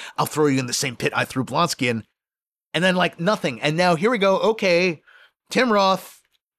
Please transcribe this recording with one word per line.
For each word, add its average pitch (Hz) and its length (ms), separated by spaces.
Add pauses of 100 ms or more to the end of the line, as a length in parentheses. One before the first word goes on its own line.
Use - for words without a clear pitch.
(180)
"I'll 147 100
throw 151 180
you 135 140
in 127 80
the 120 60
same 127 220
pit 143 200
I 120 100
threw 131 180
Blonsky 135 460
in." 113 140 (680)
And 165 120
then, 185 120
like, 175 240
nothing. 170 420
And 151 160
now 180 180
here 190 160
we 240 80
go. 190 180
Okay, 180 640 (480)
Tim 247 220
Roth, 190 500 (380)